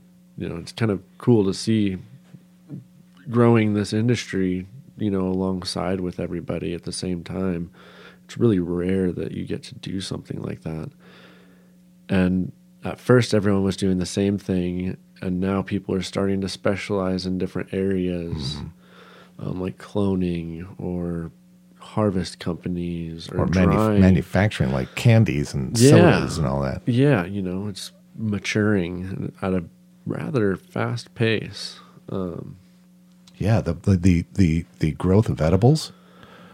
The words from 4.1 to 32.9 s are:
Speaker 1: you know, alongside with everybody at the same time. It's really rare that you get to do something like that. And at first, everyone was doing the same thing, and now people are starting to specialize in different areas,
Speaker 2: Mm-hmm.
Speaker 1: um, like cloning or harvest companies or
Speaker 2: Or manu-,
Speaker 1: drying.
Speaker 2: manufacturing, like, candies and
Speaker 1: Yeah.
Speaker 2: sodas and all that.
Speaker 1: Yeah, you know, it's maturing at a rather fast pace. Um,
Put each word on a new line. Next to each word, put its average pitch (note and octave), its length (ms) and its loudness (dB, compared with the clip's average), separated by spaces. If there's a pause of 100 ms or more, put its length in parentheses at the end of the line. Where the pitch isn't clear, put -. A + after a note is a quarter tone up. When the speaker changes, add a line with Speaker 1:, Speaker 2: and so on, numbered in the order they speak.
Speaker 1:
you G#2+ 120 -2
know, F#2+ 160 0
alongside F#2 720 -2
with F2+ 200 -6
everybody F2 540 -6
at E2+ 100 -10
the F2+ 80 -8
same F2+ 320 -6
time. F2 460 -4 (540)
It's - 140 -18
really A2 200 4
rare F2 540 0
that - 200 -8
you F#2 120 -8
get F#2+ 200 -8
to - 120 -18
do - 240 -8
something - 420 -10
like - 200 -10
that. D#2+ 280 -8 (1160)
And F#2 440 0 (320)
at - 160 -8
first, B2 340 4
everyone G2 280 2
was F#2+ 140 0
doing F#2 220 0
the F2+ 80 -2
same G2+ 320 0
thing, F2+ 580 -2 (240)
and F#2 200 -4
now F#2+ 220 0
people G2 320 -4
are F#2 80 -2
starting G2 380 -2
to F#2+ 80 -4
specialize F#2+ 800 -4
in F#2 120 -2
different F#2 340 -6
areas, F2 840 -4
Speaker 2:
Mm-hmm. - 920 -18
Speaker 1:
um, F#2 120 -6
like F#2 180 -8
cloning F2+ 880 -2 (140)
or F2 500 -6 (480)
harvest F#2+ 640 -2
companies E2+ 880 -6
or - 120 -2
Speaker 2:
Or - 40 2
manu-, F2+ 260 4
Speaker 1:
drying. G#2+ 280 4
Speaker 2:
manufacturing, F#2 720 4
like, B1+ 220 -4
candies F#2+ 600 4
and C#2 240 -4
Speaker 1:
Yeah. B2+ 120 8
Speaker 2:
sodas D#3+ 480 6
and D2+ 80 0
all C2+ 160 0
that. C2+ 240 -4
Speaker 1:
Yeah, B2+ 380 4
you G2+ 180 -6
know, F#2+ 260 -6
it's - 240 -12 (240)
maturing G2 1160 -2 (100)
at F#2+ 100 -2
a F2+ 120 -2 (400)
rather A2 520 -2
fast A#2 580 -8
pace. - 640 -4 (300)
Um, - 480 -8 (800)